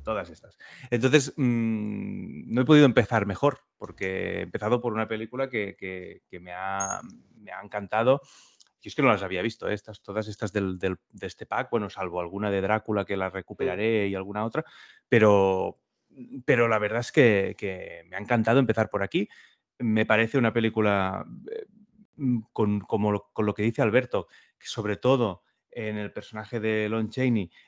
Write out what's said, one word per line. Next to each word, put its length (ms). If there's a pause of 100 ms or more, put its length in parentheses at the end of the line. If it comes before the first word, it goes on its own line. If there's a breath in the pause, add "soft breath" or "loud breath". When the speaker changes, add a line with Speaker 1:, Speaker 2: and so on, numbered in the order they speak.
Speaker 1:
todas 260
estas. 300 (320 loud breath)
Entonces, 460
mm, 1160
no 100
he 20
podido 220
empezar 400
mejor 340 (180)
porque 600
he 40
empezado 380
por 140
una 120
película 440
que, 280
que, 500
que 120
me 120
ha, 480 (360)
me 160
ha 100
encantado. 580 (600 soft breath)
Yo 80
es 60
que 80
no 60
las 140
había 200
visto, 260
eh, 60
estas, 280
todas 240
estas 260
del, 260
del, 180 (140)
de 160
este 200
pack, 240
bueno, 200
salvo 300
alguna 300
de 120
Drácula 420
que 120
la 140
recuperaré 760
Speaker 2:
Mm. 40
Speaker 1:
y 40
alguna 300
otra, 200 (440 soft breath)
pero, 720 (640)
pero 240
la 100
verdad 220
es 120
que, 460
que 500
me 80
ha 40
encantado 380
empezar 320
por 120
aquí. 260 (500 soft breath)
Me 280
parece 320
una 140
película, 760 (240)
eh, 160 (500)
mm, 220 (140)
con, 280
como 320
lo, 220
con 100
lo 100
que 100
dice 180
Alberto, 460 (300 soft breath)
que 100
sobre 280
todo 460 (280)
en 280
el 140
personaje 480
de 280
Lon 220
Chaney, 400 (180 soft breath)